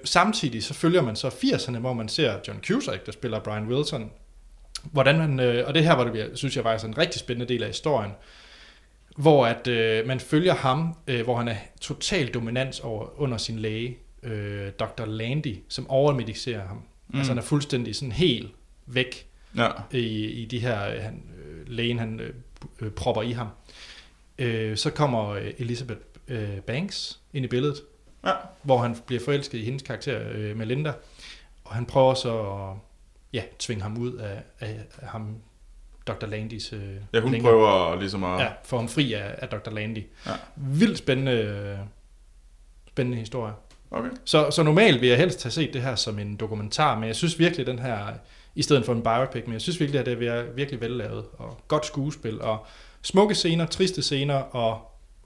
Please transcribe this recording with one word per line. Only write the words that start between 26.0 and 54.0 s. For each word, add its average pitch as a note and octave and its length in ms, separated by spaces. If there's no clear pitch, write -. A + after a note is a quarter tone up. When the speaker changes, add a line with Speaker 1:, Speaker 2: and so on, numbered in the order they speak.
Speaker 1:
øh, G#2 320
Banks - 580
ind C3+ 120
i A#2 40
billedet, C#3 280
Speaker 2:
Ja. F#3+ 60
Speaker 1:
hvor C3+ 160
han A#2 180
bliver B2 180
forelsket C#3+ 340
i A2 60
hendes C3 180
karakter, A2+ 380
øh, G#2+ 240
Melinda. B2+ 360
Og - 100
han A#2+ 120
prøver C3 280
så A#2 260
at, G2 360
ja, A2+ 100
tvinge G#2+ 240
ham G#2+ 160
ud B2 140
af, G#2 300
af, G#2+ 160
af B2+ 100
ham, G#2+ 280
doktor A2+ 200
Landys, G#2+ 460
øh, G#2 80
Speaker 2:
Ja, A#2 80
hun B2+ 120
Speaker 1:
længer. A#2 180
Speaker 2:
prøver F#2+ 500
ligesom G2 240
at F2+ 160
Speaker 1:
Ja, A#2+ 80
få - 120
ham A#2 120
fri C3+ 240
af, G#2 260
af A#2+ 100
doktor G#2+ 240
Landy. G#2+ 300
Speaker 2:
Ja. - 40
Speaker 1:
Vildt D3 420
spændende, C3+ 340
øh, G2+ 460
spændende B2 300
historie. A2 340
Speaker 2:
Okay. A#3+ 200
Speaker 1:
Så, D3+ 260
så E3 120
normalt D#3+ 380
ville B2 100
jeg A#2+ 80
helst D#3+ 240
have A#2+ 80
set D3 240
det B2+ 80
her B2+ 120
som G#2 240
en G#2 180
dokumentar, A2 600
men A2 80
jeg A2+ 100
synes E3 220
virkelig, E3 280
den B2 120
her, A2+ 280
i D#3 80
stedet C#3+ 240
for B2+ 60
en A2+ 100
biopic, A#2+ 420
men A#2 80
jeg A2 80
synes E3+ 200
virkelig, C#3+ 200
at A#2+ 60
det A#2+ 220
er A#2 140
vir-, A#2 120
virkelig C3+ 260
vellavet, A2 520
og A2+ 260
godt D3+ 180
skuespil, C3+ 560
og A2 240
smukke G#3 320
scener, E3 320
triste F#3 360